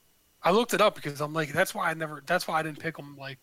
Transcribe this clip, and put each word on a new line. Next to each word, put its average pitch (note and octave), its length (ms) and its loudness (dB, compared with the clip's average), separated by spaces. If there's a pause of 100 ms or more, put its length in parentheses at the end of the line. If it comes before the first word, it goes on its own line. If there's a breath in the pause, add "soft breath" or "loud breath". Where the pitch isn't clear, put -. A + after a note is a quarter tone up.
(420)
I E3 100 6
looked A3+ 220 4
it F3 80 2
up G#3 120 6
because C#3+ 280 -8
I'm D3 100 -4
like, D#3 200 -2
that's F3 220 2
why F#3 160 0
I D#3+ 40 -2
never, D3+ 320 -8
that's F3 200 2
why E3 140 0
I - 20 -2
didn't D#3 160 -6
pick E3 200 -6
'em, C#3+ 180 -14
like, C3+ 260 -12